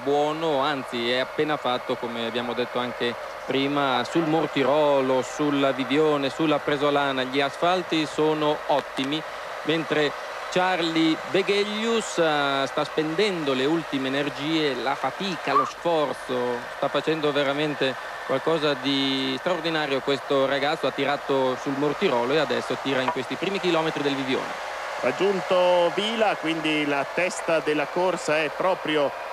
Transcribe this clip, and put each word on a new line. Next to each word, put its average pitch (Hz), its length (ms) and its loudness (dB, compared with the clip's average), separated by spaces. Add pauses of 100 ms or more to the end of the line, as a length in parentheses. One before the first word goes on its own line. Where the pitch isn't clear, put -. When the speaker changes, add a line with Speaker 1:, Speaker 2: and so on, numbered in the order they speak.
Speaker 1:
buono, 147 560 2
anzi 127 500 -2
è 127 100 2
appena 151 360 0
fatto, 123 400 -2
come 117 300 -4
abbiamo 120 260 -4
detto 120 260 -4
anche 120 380 -2 (300)
prima, 139 580 0
sul 165 240 0
Mortirolo, 143 960 4
sulla 139 500 0
Vivione, 139 580 2
sulla 151 300 0
Presolana, 143 640 0
gli 127 160 -2
asfalti 165 680 0
sono 151 600 2
ottimi, 143 580 -2 (380)
mentre 151 500 0 (400)
Charlie 165 640 2 (140)
Vegelius, 208 880 0
eh, 143 480 2
sta 147 180 -2
spendendo 160 680 0
le 131 100 0
ultime 143 460 0
energie, 143 680 0
la 123 200 -2
fatica, 175 580 -4
lo - 100 6
sforzo, 127 960 -2 (180)
sta 139 140 -2
facendo 151 420 0
veramente 139 640 0 (340)
qualcosa 147 460 2
di 135 640 0
straordinario 156 640 0
questo 139 440 2
ragazzo, 139 400 0
ha 131 60 2
tirato 135 720 0
sul 143 120 -2
Mortirolo 135 580 2
e 156 40 4
adesso 123 460 0
tira 135 180 0
in 131 100 0
questi 131 220 -4
primi 196 260 -2
chilometri 160 440 0
del 143 100 2
Vivione. 131 380 -2 (480)
Speaker 2:
Raggiunto 180 960 4
Vila, 208 400 0
quindi 156 500 0
la 139 260 0
testa 170 480 0
della 151 280 0
corsa 175 500 0
è 151 180 0
proprio 151 540 0 (240)